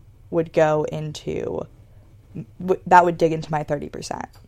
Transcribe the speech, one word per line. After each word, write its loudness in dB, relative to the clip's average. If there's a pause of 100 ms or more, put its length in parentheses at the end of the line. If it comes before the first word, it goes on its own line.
(300)
would -2
go 2
into, -6 (960)
w-, 0
that 8
would 0
dig 2
into -8
my -2
thirty -6
percent. -10 (200)